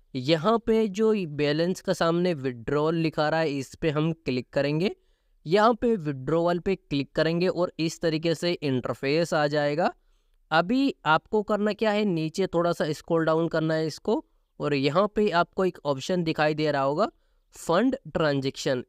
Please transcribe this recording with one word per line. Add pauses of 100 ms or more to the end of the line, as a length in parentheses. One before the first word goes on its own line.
(140)
यहाँ
पे
जो (140)
बैलेंस
का
सामने
विड्रॉल
लिखा
रहा
है,
इस
पे
हम
क्लिक
करेंगे। (500)
यहाँ
पे
विड्रॉवल
पे
क्लिक
करेंगे
और
इस
तरीके
से
इंटरफेस
आ
जाएगा। (580)
अभी (100)
आपको
करना
क्या
है,
नीचे
थोड़ा
सा
स्क्रॉल
डाउन
करना
है
इसको, (360)
और
यहाँ
पे
आपको
एक
ऑप्शन
दिखाई
दे
रहा
होगा (440)
फंड (180)
ट्रांजैक्शन,